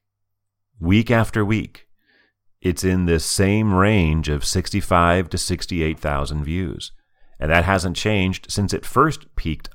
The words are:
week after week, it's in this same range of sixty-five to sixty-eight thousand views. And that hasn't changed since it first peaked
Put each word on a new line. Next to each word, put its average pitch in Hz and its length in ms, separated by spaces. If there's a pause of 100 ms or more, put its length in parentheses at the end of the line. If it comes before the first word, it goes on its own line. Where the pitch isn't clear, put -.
(800)
week 104 300
after 110 340
week, 104 400 (760)
it's 90 220
in 92 240
this 82 180
same 104 480
range 90 560
of 73 160
sixty-five 90 880
to 87 80
sixty-eight 80 600
thousand 73 420
views. 82 480 (480)
And 76 140
that 85 120
hasn't 92 320
changed 95 540
since 98 240
it - 100
first - 520
peaked - 380